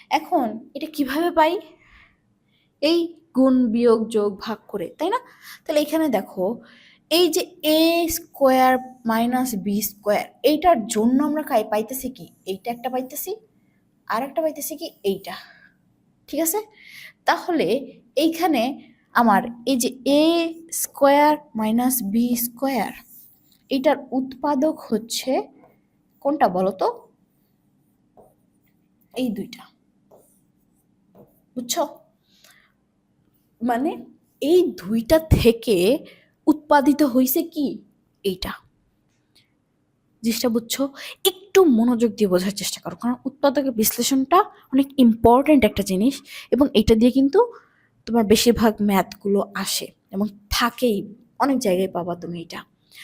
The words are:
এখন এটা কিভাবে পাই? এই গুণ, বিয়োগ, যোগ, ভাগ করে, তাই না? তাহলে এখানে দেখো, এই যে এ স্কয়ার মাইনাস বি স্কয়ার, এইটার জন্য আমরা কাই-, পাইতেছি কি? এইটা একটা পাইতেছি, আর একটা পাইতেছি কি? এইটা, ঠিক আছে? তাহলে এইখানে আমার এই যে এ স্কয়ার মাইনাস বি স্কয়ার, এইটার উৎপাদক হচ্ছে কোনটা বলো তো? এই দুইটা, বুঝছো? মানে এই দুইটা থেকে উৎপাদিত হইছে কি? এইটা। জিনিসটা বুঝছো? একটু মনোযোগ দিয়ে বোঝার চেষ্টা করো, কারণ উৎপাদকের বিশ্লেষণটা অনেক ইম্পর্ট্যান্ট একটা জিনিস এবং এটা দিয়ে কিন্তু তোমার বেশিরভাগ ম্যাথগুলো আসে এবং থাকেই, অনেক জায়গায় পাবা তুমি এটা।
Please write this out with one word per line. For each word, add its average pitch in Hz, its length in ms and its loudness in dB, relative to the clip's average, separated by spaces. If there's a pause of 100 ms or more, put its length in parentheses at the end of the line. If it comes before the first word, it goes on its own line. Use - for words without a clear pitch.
(180)
এখন 302 280 -2 (300)
এটা 311 200 -10
কিভাবে 294 320 -2 (100)
পাই? 320 140 4 (1400)
এই 339 80 2 (380)
গুণ, 262 200 4 (180)
বিয়োগ, 233 260 4 (140)
যোগ, 208 160 0 (140)
ভাগ 220 140 -8 (120)
করে, 180 160 -8 (120)
তাই 320 160 -2
না? 508 60 -2 (420)
তাহলে 302 220 0
এখানে 311 220 -2 (120)
দেখো, 185 280 -6 (720)
এই 359 160 4
যে 359 80 0 (340)
এ 320 40 4 (360)
স্কয়ার 262 560 2 (380)
মাইনাস 240 400 -2 (140)
বি 202 120 -2 (140)
স্কয়ার, - 360 -2 (240)
এইটার 311 280 2 (160)
জন্য 233 240 2 (100)
আমরা 302 220 -4
কাই-, 220 220 0
পাইতেছি 220 440 -6
কি? 170 100 -18 (240)
এইটা 190 240 -10
একটা 240 200 -8
পাইতেছি, 254 360 -8 (840)
আর 220 160 -4
একটা 302 160 -8
পাইতেছি 294 360 -6
কি? 330 60 -10 (240)
এইটা, 180 240 -8 (920)
ঠিক 285 180 -4
আছে? 403 140 -2 (680)
তাহলে 320 400 0 (560)
এইখানে 320 380 0 (580)
আমার 208 220 4 (280)
এই 269 120 2
যে 247 80 0 (300)
এ 311 40 4 (580)
স্কয়ার 285 500 2 (280)
মাইনাস 240 340 0 (180)
বি 233 140 2 (200)
স্কয়ার, 262 460 -4 (840)
এইটার 277 220 2 (220)
উৎপাদক 285 580 -2 (120)
হচ্ছে 226 440 -4 (920)
কোনটা 277 220 0 (100)
বলো 185 240 0
তো? 440 80 0 (2250)
এই 254 160 -2
দুইটা, - 260 -12 (1900)
বুঝছো? 247 280 -4 (1800)
মানে 247 300 -2 (600)
এই 359 100 6 (220)
দুইটা 226 340 0 (200)
থেকে 233 400 2 (760)
উৎপাদিত 294 480 2 (140)
হইছে 262 260 2 (140)
কি? 294 120 -4 (640)
এইটা। - 220 -8 (1700)
জিনিসটা 226 320 -2
বুঝছো? 233 280 -4 (480)
একটু - 300 2 (180)
মনোযোগ 233 400 2
দিয়ে 202 140 2
বোঝার 185 280 0
চেষ্টা - 240 -8
করো, 175 180 -12
কারণ 247 140 -4 (120)
উৎপাদকের 269 520 -2
বিশ্লেষণটা 269 580 0 (340)
অনেক 269 160 2 (160)
ইম্পর্ট্যান্ট 240 640 6
একটা 208 220 -6
জিনিস 208 240 0 (400)
এবং 269 120 4 (140)
এটা 226 200 4
দিয়ে 247 180 4
কিন্তু 277 220 4 (640)
তোমার 226 260 0
বেশিরভাগ 226 400 4 (160)
ম্যাথগুলো 196 520 0 (220)
আসে - 240 -6 (280)
এবং 202 120 -4 (300)
থাকেই, 240 420 -2 (440)
অনেক 262 240 0
জায়গায় 185 300 0
পাবা 170 160 -6 (100)
তুমি 170 220 -10
এটা। 185 160 -16 (440)